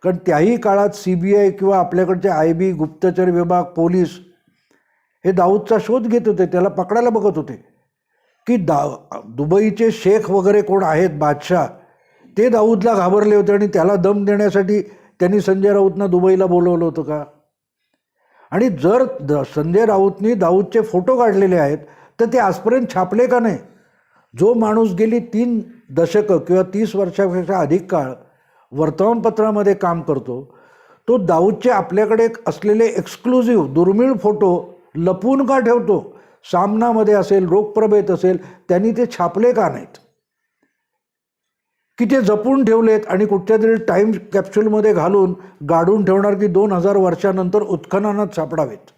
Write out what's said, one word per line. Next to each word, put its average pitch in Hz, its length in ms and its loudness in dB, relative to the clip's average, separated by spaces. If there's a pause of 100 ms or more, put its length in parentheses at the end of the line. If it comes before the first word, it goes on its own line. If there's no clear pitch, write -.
कारण 180 140 -2 (100)
त्याही 175 300 2
काळात 202 320 2
सीबीआय 196 600 0
किंवा 196 280 0
आपल्याकडचे 180 500 0
आयबी, 165 440 0
गुप्तचर 180 580 -2
विभाग, 175 340 0
पोलीस 175 560 -2 (1040)
हे 185 80 0
दाऊदचा 190 480 2
शोध 233 260 -2
घेत 233 200 0
होते, 190 200 0
त्याला 180 220 0
पकडायला 214 420 -2
बघत 202 280 -2
होते 147 260 -12 (800)
की 247 100 0
दा-, 147 680 -4
दुबईचे 202 680 0
शेख 208 400 0
वगैरे 196 320 2
कोण 196 200 0
आहेत, 165 280 0
बादशाह, 151 560 -2 (720)
ते 226 100 4
दाऊदला 226 460 2
घाबरले 208 420 2
होते 202 160 2
आणि 202 140 2
त्याला 202 300 0
दम 202 280 0
देण्यासाठी 202 580 0 (380)
त्यांनी 190 200 2
संजय 196 320 0
राऊतना 196 340 2
दुबईला 185 400 2
बोलवलं 175 380 2
होतं 160 180 -4
का? 147 220 -6 (1300)
आणि 214 180 0
जर 185 360 0 (160)
द-, 143 220 -2 (120)
संजय 170 300 0
राऊतनी 196 500 0
दाऊदचे 190 460 0
फोटो 220 380 0
काढलेले 196 380 2
आहेत, 151 220 0 (420)
तर 226 120 2
ते 254 60 2
आजपर्यंत 220 560 0
छापले 190 320 0
का 247 120 2
नाही? 214 200 -2 (800)
जो 208 160 4
माणूस 220 380 0
गेली 220 260 0
तीन 233 440 -2 (280)
दशकं 170 480 0
किंवा 180 240 0
तीस 202 340 -4
वर्षापेक्षा 185 600 -2
अधिक 165 340 -2
काळ 139 200 -2 (600)
वर्तमानपत्रामध्ये 208 1000 0
काम 175 260 -4
करतो, 135 580 -8 (500)
तो 240 100 2
दाऊदचे 185 520 0
आपल्याकडे 214 580 0 (180)
असलेले 208 380 0
एक्सक्लुझिव्ह, 226 920 0
दुर्मिळ 196 380 2
फोटो 202 640 -2 (200)
लपवून 185 500 0
का 269 120 2
ठेवतो? 214 600 0 (340)
सामनामध्ये 214 600 0
असेल, 196 300 2
लोकप्रभेत 208 680 0
असेल, 180 580 -2
त्यांनी 196 240 0
ते 233 140 -2
छापले 214 460 -2
का 220 160 0
नाहीत? 117 300 -12 (2000)
की 240 60 0
ते 262 160 2
जपून 220 440 0
ठेवलेत 220 440 4
आणि 190 180 0
कुठच्या 196 300 0
तरी 220 180 4
टाइम 214 380 0 (200)
कॅप्सूलमध्ये 208 600 0
घालून 180 420 2 (320)
गाडून 170 380 2
ठेवणार 196 300 2
की 202 120 -2
दोन 196 260 2
हजार 190 240 0
वर्षानंतर 185 640 0
उत्खननात 202 640 -4 (100)
सापडावेत? 147 600 -6